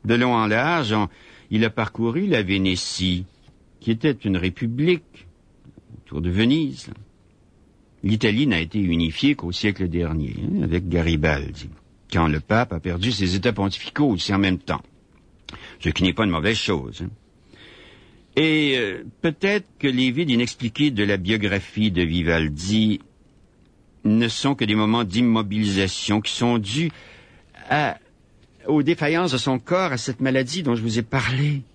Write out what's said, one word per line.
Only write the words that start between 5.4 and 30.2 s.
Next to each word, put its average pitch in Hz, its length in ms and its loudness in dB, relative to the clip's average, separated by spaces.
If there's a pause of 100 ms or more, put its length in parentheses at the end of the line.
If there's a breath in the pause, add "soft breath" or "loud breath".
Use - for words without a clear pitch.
autour 76 160 -8
de 87 100 -2
Venise. 135 600 0 (1120)
L'Italie 110 440 2
n'a 90 140 2
été 82 200 -2
unifiée 85 540 2
qu'au 87 180 -6
siècle 98 340 -2
dernier, 80 560 -2
hein, 190 200 -2
avec 85 260 0
Garibaldi, 78 800 0 (420)
quand 82 180 2
le 76 120 0
pape 117 320 0
a 82 80 -6
perdu 92 320 -2
ses 98 240 0
états 107 160 0
pontificaux 101 560 -2
aussi 101 240 0
en 98 60 2
même 95 180 2
temps, 85 240 -6 (1000 loud breath)
ce 82 100 -2
qui 90 120 -2
n'est 92 120 2
pas 110 100 0
une 98 60 2
mauvaise 85 260 0
chose, 73 480 -4
hein. 98 60 -8 (1300 loud breath)
Et, 151 420 2
euh, 107 260 -4 (160)
peut-être 196 460 0 (120)
que 143 80 -2
les 127 260 2
vides 151 180 -2
inexpliqués 120 600 0
de 104 140 0
la 101 140 0
biographie 101 720 0
de 87 100 0
Vivaldi 85 1000 0 (1040)
ne 113 240 4
sont 139 260 0
que 120 100 -2
des 107 120 2
moments 110 280 2
d'immobilisation 104 1160 0
qui - 100 -6
sont 120 240 0
dus 117 340 -2 (800 loud breath)
à, 139 300 0 (680)
aux 147 160 2
défaillances 160 500 0
de 131 40 0
son 127 220 0
corps, 180 340 0
à 120 60 -4
cette 127 240 -4